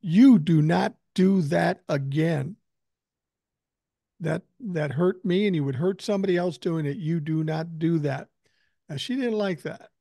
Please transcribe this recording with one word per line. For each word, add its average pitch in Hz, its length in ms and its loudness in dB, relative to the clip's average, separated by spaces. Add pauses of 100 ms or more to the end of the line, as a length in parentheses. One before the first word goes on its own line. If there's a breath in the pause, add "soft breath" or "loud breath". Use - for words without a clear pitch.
You 220 380 8
do 156 240 2
not 170 320 0 (200)
do 190 280 2
that 170 460 0
again. 147 680 -2 (1600)
That, 165 220 -4 (180)
that 165 320 -4
hurt 180 320 -2
me, 190 220 0
and 190 100 0
you 151 80 -2
would 135 120 -4
hurt 185 260 -2
somebody 196 340 -2
else 175 220 -2
doing 165 260 -4
it. 143 140 -4
You 165 220 -2
do 156 220 -2
not 160 360 -6
do 165 220 0
that. 139 280 -4 (600)
Now, 156 80 -10
she 247 200 -6
didn't 240 220 -2
like 196 240 -4
that. - 280 -12 (100)